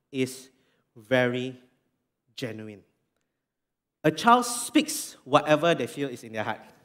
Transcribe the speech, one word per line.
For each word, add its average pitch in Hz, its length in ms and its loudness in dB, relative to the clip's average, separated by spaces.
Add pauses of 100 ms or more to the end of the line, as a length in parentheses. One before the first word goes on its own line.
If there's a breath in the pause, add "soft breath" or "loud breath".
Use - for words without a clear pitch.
(100)
is 131 380 -4 (480)
very 123 640 0 (720)
genuine. 107 480 -12 (1200)
A 156 80 4
child 233 360 4
speaks - 800 -4
whatever 151 500 4
they 131 120 -4
feel 139 220 -6
is 123 160 -14
in 113 80 -16
their 110 120 -4
heart. 107 160 -6 (240)